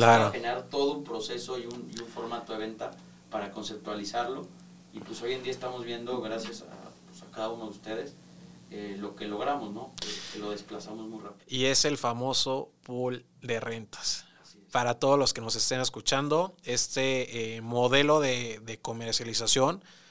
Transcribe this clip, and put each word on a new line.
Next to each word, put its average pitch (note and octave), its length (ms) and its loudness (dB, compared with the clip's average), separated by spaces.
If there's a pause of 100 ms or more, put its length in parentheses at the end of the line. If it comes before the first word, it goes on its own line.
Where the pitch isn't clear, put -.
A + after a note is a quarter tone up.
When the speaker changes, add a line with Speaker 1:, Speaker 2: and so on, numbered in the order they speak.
Speaker 1:
Claro. A2 260 10
Speaker 2:
generar - 320 -2
todo C#3+ 300 0
un D3 100 -6
proceso B2 540 -6
y A#2 80 -6
un, A#2+ 280 -10
y - 80 -8
un - 60 -10
formato A2+ 460 -8
de A2 60 -6
venta A2 320 -6 (380)
para G2+ 220 -6
conceptualizarlo. G#2+ 960 -6 (460)
Y, A2 60 -10
pues, A2+ 220 -10
hoy A#2+ 120 -2
en B2+ 100 -6
día B2+ 80 -4
estamos B2 340 -6
viendo, A#2+ 360 -4
gracias A2 400 -6
a, - 40 -16 (440)
pues, - 140 -20
a - 100 -20
cada A2 160 -4
uno A#2 160 -8
de G#2 60 -8
ustedes, A2 440 -8 (560)
eh, G2+ 280 -8
lo G2+ 160 -6
que G#2 100 -8
logramos, G#2 480 -2
¿no? G2+ 260 -10
Que, - 80 -6 (260)
que G#2 60 -8
lo G#2 120 -6
desplazamos G#2+ 560 -10
muy A2 160 -10
rápido. - 240 -16
Speaker 1:
Y C3 180 0
es C3+ 200 6
el D3 120 0
famoso C3 720 0 (120)
pool B2 420 -4 (160)
de A#2 180 -2
rentas. A2+ 680 -6 (160)
Speaker 2:
Así - 180 -20
es. - 120 -20
Speaker 1:
Para A#2+ 280 2
todos C#3 180 6
los B2+ 160 4
que A#2 80 -6
nos A2+ 140 -2
estén B2+ 260 2
escuchando, D3 840 2
este, B2 920 0
eh, A2+ 60 -8
modelo B2+ 580 6
de, A#2+ 440 0
de A2+ 160 -8
comercialización, A#2 1040 2 (280)